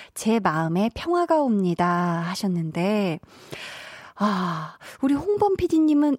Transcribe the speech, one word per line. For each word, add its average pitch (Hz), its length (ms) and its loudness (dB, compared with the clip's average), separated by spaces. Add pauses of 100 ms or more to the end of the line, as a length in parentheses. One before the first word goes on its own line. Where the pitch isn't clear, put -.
(140)
제 226 260 0
마음에 170 560 2
평화가 339 460 2
옵니다." 175 800 2
하셨는데, 175 960 -2 (960)
아, 180 640 -2 (240)
우리 277 120 2
홍범 392 440 2
피디님은 302 600 2